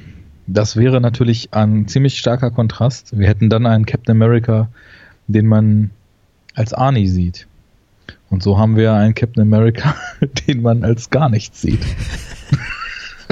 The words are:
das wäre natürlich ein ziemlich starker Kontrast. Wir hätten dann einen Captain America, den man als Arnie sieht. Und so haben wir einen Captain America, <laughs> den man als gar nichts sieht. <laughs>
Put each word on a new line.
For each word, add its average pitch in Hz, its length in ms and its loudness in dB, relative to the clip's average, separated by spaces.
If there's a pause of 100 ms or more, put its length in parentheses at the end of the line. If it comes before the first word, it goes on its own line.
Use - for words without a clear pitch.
(480)
das 104 280 -2
wäre 127 240 4
natürlich 117 540 0
ein 107 340 2
ziemlich 135 300 0
starker 123 320 -2
Kontrast. 117 720 -2
Wir 98 80 2
hätten 107 240 2
dann 117 160 0
einen 110 180 2
Captain - 300 -2
America, 113 540 2 (580)
den 107 180 2
man 107 460 2 (640)
als 113 180 -4
Arnie 127 340 0
sieht. 90 380 -2 (840)
Und 92 100 -2
so 101 160 0
haben 110 180 2
wir 110 180 4
einen 107 200 2
Captain 113 300 -2
America, 113 520 2 (240)
<laughs> - 280 -4
den 123 160 -2
man 117 200 0
als 117 280 -2
gar 139 180 0
nichts - 320 -6
sieht. - 200 -2
<laughs> - 140 -6 (1400)